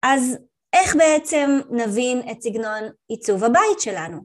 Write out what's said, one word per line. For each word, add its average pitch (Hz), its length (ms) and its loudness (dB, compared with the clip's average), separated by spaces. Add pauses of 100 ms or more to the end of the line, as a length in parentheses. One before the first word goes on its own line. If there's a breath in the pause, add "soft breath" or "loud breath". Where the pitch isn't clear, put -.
אז 254 340 2 (360)
איך 359 240 2
בעצם 302 640 2 (100)
נבין 240 600 -2
את 226 120 -12
סגנון 220 400 -6 (260)
עיצוב 214 360 -2
הבית 349 360 2
שלנו? 170 440 -8